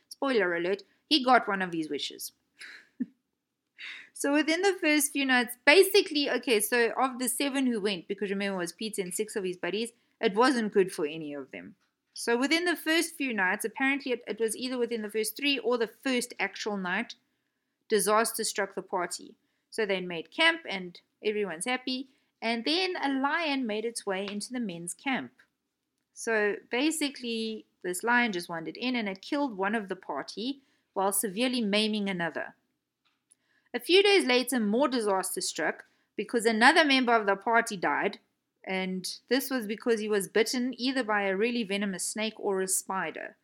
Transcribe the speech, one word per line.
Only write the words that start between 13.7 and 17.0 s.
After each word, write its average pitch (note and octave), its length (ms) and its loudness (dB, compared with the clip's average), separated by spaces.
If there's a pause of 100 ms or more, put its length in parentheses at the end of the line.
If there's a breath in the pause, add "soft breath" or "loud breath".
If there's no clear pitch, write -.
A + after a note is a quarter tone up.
it, A#3 160 -4
it G#3 100 -6
was A3 200 -2
either B3+ 200 -6
within A#3 260 -2
the G#3 60 -8
first A3 280 -4
three C#4 220 0
or B3 180 0
the A3 120 -2 (140)
first B3 340 -2
actual G3 380 -4
night, F#3+ 400 -4 (720)